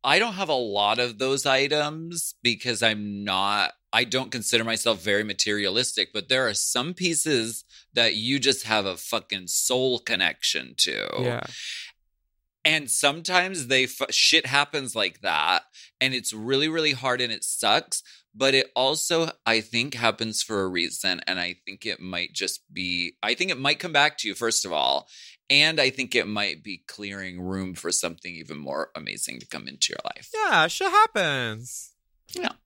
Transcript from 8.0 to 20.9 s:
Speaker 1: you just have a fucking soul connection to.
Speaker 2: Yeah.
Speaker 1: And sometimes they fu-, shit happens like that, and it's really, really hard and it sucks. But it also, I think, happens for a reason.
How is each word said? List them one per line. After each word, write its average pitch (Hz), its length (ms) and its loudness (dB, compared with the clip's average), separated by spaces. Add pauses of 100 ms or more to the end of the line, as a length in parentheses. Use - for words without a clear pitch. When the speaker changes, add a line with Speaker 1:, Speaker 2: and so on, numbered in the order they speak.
Speaker 1:
you 120 240 0
just 127 260 2
have 110 220 2
a 90 100 -2
fucking 98 520 -6
soul 127 500 2
connection 78 800 -2
to. 50 300 0 (120)
Speaker 2:
Yeah. 120 220 -2 (1200)
Speaker 1:
And 156 240 2
sometimes 170 800 0
they 131 200 4
fu-, - 240 -6
shit - 360 4
happens 139 480 0
like 101 280 -2
that, 82 420 2 (360)
and 131 140 2
it's 120 180 -4
really, 135 360 0
really 156 240 0
hard 127 280 0
and 120 120 0
it - 100 -8
sucks. - 640 0 (300)
But 135 200 2
it 135 200 4
also, 156 560 2 (140)
I 113 160 4
think, 120 320 -4
happens 113 500 0
for 104 200 0
a 92 60 0
reason. 90 580 -2